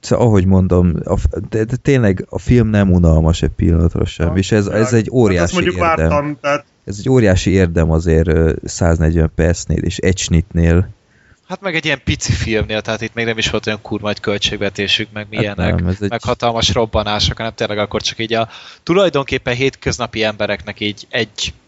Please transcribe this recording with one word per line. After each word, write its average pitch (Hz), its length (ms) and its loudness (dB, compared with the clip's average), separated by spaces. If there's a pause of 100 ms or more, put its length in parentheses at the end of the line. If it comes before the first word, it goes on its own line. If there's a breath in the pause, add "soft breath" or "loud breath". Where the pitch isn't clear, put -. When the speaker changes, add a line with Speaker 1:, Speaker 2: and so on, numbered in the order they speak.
Speaker 1:
ahogy 107 380 4
mondom, 90 480 4 (100)
a 95 120 0
f-, - 100 0 (240)
de, 110 140 0
de 120 120 -6
tényleg 117 520 0
a - 100 -8
film 120 300 2
nem 101 240 4
unalmas 82 500 4
egy - 80 0
pillanatra 82 540 2
sem, 85 220 -4
Speaker 2:
Aha. 85 100 -2
Speaker 1:
és 95 160 0
ez, 104 140 2
ez 104 260 0
Speaker 2:
Ja, 117 60 4
Speaker 1:
egy 110 60 2
Speaker 2:
hát - 100 -8
Speaker 1:
óriási 98 300 4
Speaker 2:
azt 85 80 -2
mondjuk 180 220 0
Speaker 1:
érdem. 90 220 0
Speaker 2:
vártam, 147 440 0
tehát 143 240 -2 (200)
Speaker 1:
Ez 104 140 -10
egy 101 100 -6
óriási 104 420 4
érdem 85 400 2
azért, 80 360 2
ö, 80 260 2 (120)
száznegyven 82 720 2
percnél - 480 0
és 82 160 -4
egy 92 200 0
snitnél. 85 680 2 (600 soft breath)
Speaker 3:
Hát 185 120 -10
meg 185 140 -6
egy 160 100 -4
ilyen 143 200 -2
pici - 280 -2
filmnél, 107 480 -2
tehát 110 200 -6
itt 110 140 -8
még 117 100 -4
nem 113 140 -2
is 110 120 -2
volt 107 160 -4
olyan 107 160 -4
kurva 104 240 -6
nagy 104 140 -4
költségvetésük, 101 920 -4
meg 107 100 -12
Speaker 1:
Hát 104 160 -16
Speaker 3:
milyenek, 95 360 -2
Speaker 1:
nem, 87 120 -2
ez 92 140 -2
egy 101 100 -4
Speaker 3:
meg 113 120 -6
hatalmas 113 500 -2
robbanások, 107 640 -2
hanem 113 180 -8
tényleg 104 240 -6
akkor 104 240 -4
csak - 160 -8
így 113 160 -4
a 110 140 -2 (340 loud breath)
tulajdonképpen 143 720 0
hétköznapi 120 680 -4
embereknek 104 580 -6
így 104 300 -8
egy - 440 -6 (140)